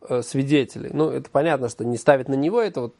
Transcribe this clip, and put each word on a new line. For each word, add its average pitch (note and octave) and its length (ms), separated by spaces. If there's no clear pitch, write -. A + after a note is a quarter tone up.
э, B2 220
свидетелей. C#3 680
Ну, D3+ 180
это C3 200
понятно, C#3 400
что - 160
не A#2+ 120
ставит C3 300
на C#3 60
него, D#3+ 260
это G3 220
вот, A#2 180